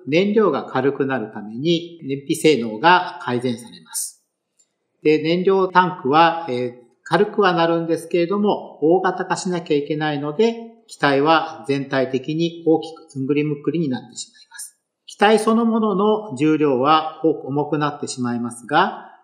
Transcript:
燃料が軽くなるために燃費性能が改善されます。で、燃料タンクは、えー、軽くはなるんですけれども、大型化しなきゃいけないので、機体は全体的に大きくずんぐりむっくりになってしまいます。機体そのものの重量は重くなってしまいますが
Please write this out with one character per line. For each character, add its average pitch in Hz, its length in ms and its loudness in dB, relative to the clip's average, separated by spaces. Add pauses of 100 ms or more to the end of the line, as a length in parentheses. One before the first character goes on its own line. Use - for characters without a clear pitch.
燃 190 260 2
料 208 180 4
が 127 140 -4
軽 135 280 0
く 139 120 -2
な 135 120 -4
る 107 160 -6
た 110 80 -14
め 107 140 -14
に 160 480 -2
燃 139 200 -8
費 160 120 -2
性 156 220 4
能 110 220 -6
が - 420 2
改 123 200 -4
善 120 160 -4
さ - 120 -18
れ - 140 -20
ま - 100 -20
す。 - 300 -10 (800)
で、 151 200 4
燃 170 220 0
料 190 240 4
タ 180 320 4
ン - 20 -
ク 127 80 -2
は、 160 400 4
え 127 40 -2
ー、 123 200 -4 (300)
軽 180 240 2
く 208 140 -2
は 185 120 4
な 165 140 2
る 170 140 0
ん 165 60 -6
で 160 100 0
す 160 100 -12
け 180 120 0
れ 170 80 0
ど 202 120 -2
も、 - 420 -2
大 170 200 4
型 185 240 -2
化 175 100 -2
し 185 140 -6
な 175 120 -2
き 170 120 -2
ゃ 147 40 2
い 143 80 -2
け 156 100 -4
な 151 180 -2
い 143 60 -4
の 147 140 -6
で、 226 400 -2 (140)
機 - 100 -20
体 139 240 2
は 156 460 0
全 135 220 -2
体 135 200 0
的 139 260 -4
に 170 300 -4
大 160 160 4
き - 140 -14
く - 140 -20
ず 139 100 -12
ん 131 60 -4
ぐ 143 80 -8
り 147 100 0
む 151 160 -4
っ - 20 -18
く 143 100 -4
り 170 80 -4
に 156 100 -2
な 123 100 -4
っ - 100 -20
て - 60 -20
し - 160 -14
ま - 80 -20
い - 100 -20
ま - 80 -20
す。 - 200 -18 (280)
機 - 120 -20
体 214 220 6
そ 226 160 2
の 233 100 2
も 226 140 0
の 214 160 0
の 214 400 0
重 151 220 2
量 143 220 2
は 156 440 2
重 143 460 -2
く 156 80 -2
な 147 120 0
っ 147 100 -10
て - 80 -8
し - 140 -8
ま 120 140 -2
い 117 40 -4
ま 117 120 -6
す - 140 -18
が 175 440 0 (140)